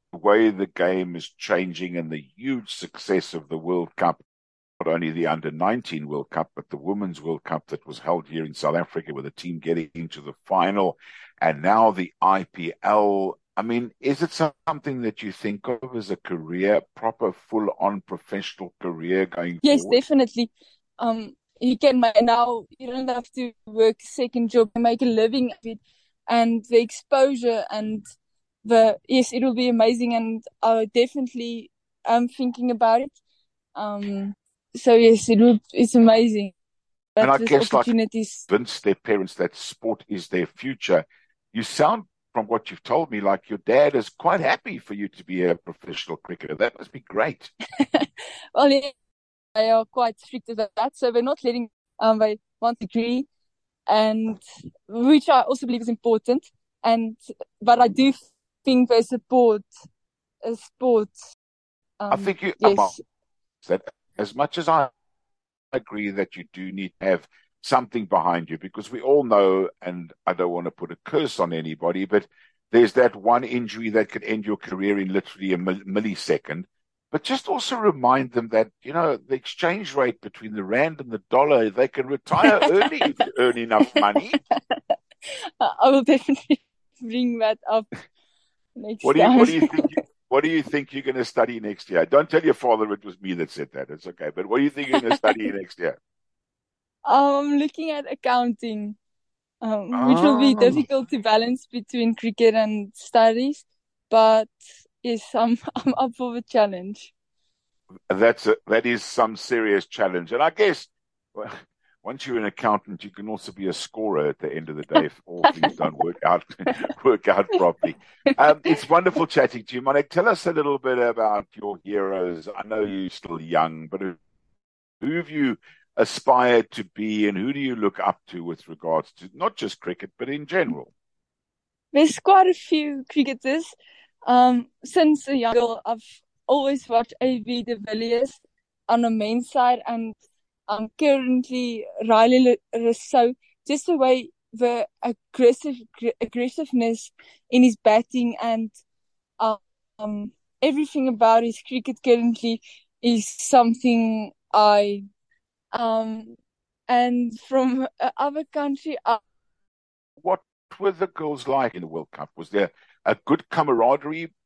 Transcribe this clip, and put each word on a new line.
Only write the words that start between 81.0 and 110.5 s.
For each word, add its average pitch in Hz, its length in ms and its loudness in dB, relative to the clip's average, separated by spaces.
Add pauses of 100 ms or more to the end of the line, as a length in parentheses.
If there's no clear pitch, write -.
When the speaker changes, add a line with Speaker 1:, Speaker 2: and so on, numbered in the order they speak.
Speaker 1:
and 127 100 -14
the 107 200 -10
dollar, 131 400 4
they 127 180 0
can 131 180 -6
retire 165 580 2
Speaker 2:
<laughs> 294 40 4
Speaker 1:
early 285 400 2
if - 160 -2
you - 140 -10
earn - 200 2
enough 233 360 2
money. 294 560 0
Speaker 2:
<laughs> - 1080 -8
I - 300 2
will 277 140 4
definitely 277 600 2 (360)
bring 240 400 -4
that 220 180 0 (120)
up 220 160 -2 (880)
next 214 280 -12
Speaker 1:
What - 120 2
do 311 60 4
you, 208 120 8
what 247 140 8
do 277 80 0
you 320 60 2
Speaker 2:
time. 311 80 4
<laughs> - 20 -2
Speaker 1:
think 311 200 -2
you, - 60 -6 (320)
what 135 160 2
do 156 60 0
you 156 120 0
think 143 300 -6
you're 139 100 -10
gonna 131 220 -4
study 113 360 -2
next 104 300 -10
year? 85 160 2
Don't 147 240 2
tell 165 120 2
your 147 120 4
father 110 380 0
it 101 120 -8
was 95 160 -16
me 95 140 -4
that 82 160 -4
said 73 220 -12
that. 67 180 -12
It's 76 160 -18
okay. 80 280 -10
But 95 120 -8
what 110 120 0
do 139 60 2
you 147 60 0
think 143 180 -10
you're 269 120 2
gonna - 120 -2
study 110 400 -2
Speaker 2:
<laughs> - 0 -
Speaker 1:
next 95 260 -12
year? 82 200 -6 (1080)
Speaker 2:
I'm 277 540 2
looking 311 320 -4
at 294 200 -8
accounting, 233 880 -4 (640)
um, 226 440 -4
which 254 180 6
will 285 140 6
be 269 180 4
Speaker 1:
Oh. - 20 -4
Speaker 2:
difficult 262 540 2
to 262 100 -4
balance 226 460 0
between 233 480 -2
cricket 226 400 2
and 214 400 -2
studies, 233 680 2 (460)
but 220 380 4 (540)
yes, 233 320 -6
I'm, 233 320 2
<laughs> - 100 -10
I'm - 200 -2
up 254 200 -2
for 247 180 -8
the 240 80 -8
challenge. 202 720 -2 (920)
Speaker 1:
That's 110 380 2
a, 110 100 2 (100)
that 110 200 0
is 120 180 -2
some 113 320 -2
serious 107 500 -2
challenge. 90 460 -4
And 123 100 4
I 165 80 4